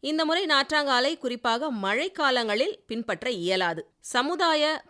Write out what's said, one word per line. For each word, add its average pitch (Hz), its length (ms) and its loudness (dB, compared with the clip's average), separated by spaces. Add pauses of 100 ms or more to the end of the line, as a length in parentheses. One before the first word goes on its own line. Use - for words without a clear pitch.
இந்த 311 220 0
முறை 330 220 2
நாற்றாங்காலை 277 680 2
குறிப்பாக 247 600 -2
மழைக்காலங்களில் 247 960 0 (100)
பின்பற்ற 220 500 -6
இயலாது. 175 500 0 (220)
சமுதாய 302 640 2 (180)